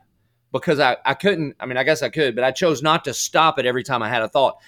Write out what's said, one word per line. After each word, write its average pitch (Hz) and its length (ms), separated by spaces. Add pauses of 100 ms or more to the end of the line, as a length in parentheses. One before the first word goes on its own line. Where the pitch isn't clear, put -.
(540)
because 139 240
I, 127 260
I 135 100
couldn't, 165 440
I 127 80
mean, 127 100
I 131 60
guess 151 180
I 131 80
could, 131 280
but 120 80
I 131 80
chose 156 280
not 156 240
to 131 80
stop 160 460
it 123 80
every 123 160
time 120 200
I 107 60
had 117 140
a 107 60
thought. 135 400